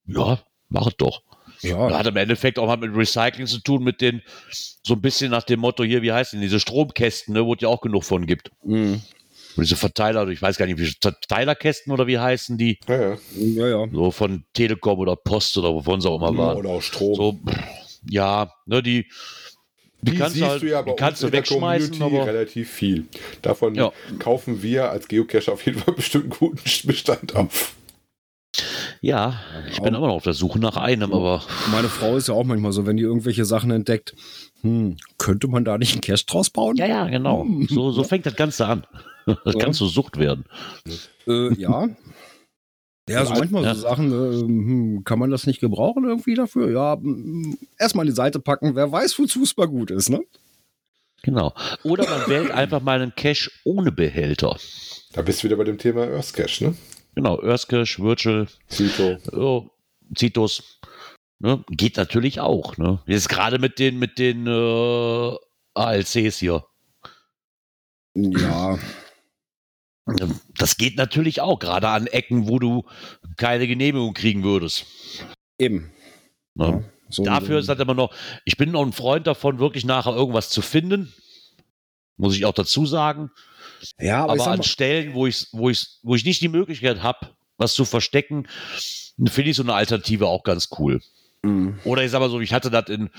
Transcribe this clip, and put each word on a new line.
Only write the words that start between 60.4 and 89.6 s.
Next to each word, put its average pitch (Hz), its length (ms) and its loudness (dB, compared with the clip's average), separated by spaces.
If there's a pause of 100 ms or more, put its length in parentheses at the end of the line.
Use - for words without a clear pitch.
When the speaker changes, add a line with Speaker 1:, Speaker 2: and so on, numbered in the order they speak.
Speaker 1:
Ne? 131 300 0
Geht 92 280 0
natürlich 117 420 0
auch, - 380 0
ne? 90 300 2
Jetzt 95 220 0
gerade 113 280 0
mit 127 220 0
den, 127 200 2
mit 123 200 -4
den, 120 280 0
äh, 117 880 0 (380)
A 113 200 2
L 101 100 4
Cs 110 340 0
hier. 85 280 0 (1500)
Speaker 2:
Ja. 92 640 0 (1800)
Speaker 1:
Das - 200 2
geht 120 200 0
natürlich 147 440 0
auch, 180 180 0
gerade 92 280 0
an 110 200 0
Ecken, 120 400 0
wo 120 120 2
du 120 260 0 (520)
keine 120 300 0
Genehmigung 123 460 0
kriegen 101 300 0
würdest. 92 420 0 (720)
Speaker 2:
Eben. 101 340 -2 (600)
Speaker 1:
Ne? 80 120 0
Speaker 2:
Ja, 98 180 0 (260)
so 95 140 -4
Speaker 1:
Dafür 143 340 0
Speaker 2:
ein 147 40 2
Speaker 1:
ist - 80 -6
das 135 100 -2
immer 127 160 2
noch, 127 180 0 (320)
ich - 100 0
bin 156 160 2
noch 147 140 2
ein 120 80 -2
Freund 139 320 0
davon, 139 340 0
wirklich 135 240 0
nachher 127 320 0
irgendwas 123 340 0
zu 107 120 0
finden. 175 500 0 (1040)
Muss 95 180 2
ich 98 100 0
auch 101 80 2
dazu 139 320 0
sagen. 151 460 -2 (680)
Speaker 2:
Ja, 117 240 2
aber 156 80 0
Speaker 1:
Aber - 60 2
Speaker 2:
ich 120 60 2
sag - 80 2
Speaker 1:
an - 80 0
Speaker 2:
mal - 40 -2
Speaker 1:
Stellen, 147 520 0
wo 131 120 2
ich's, - 240 -4
wo 117 180 0
ich's, - 340 -4
wo 120 120 2
ich 110 80 2
nicht - 180 0
die 170 60 0
Möglichkeit 139 560 0
hab, - 320 -4 (220)
was 117 160 0
zu 139 100 2
verstecken, 139 640 0 (800)
finde 143 240 2
ich 139 60 0
so 135 60 -2